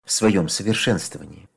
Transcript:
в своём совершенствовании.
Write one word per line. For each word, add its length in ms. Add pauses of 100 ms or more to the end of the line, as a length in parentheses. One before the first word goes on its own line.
в 80
своём 340
совершенствовании. 1080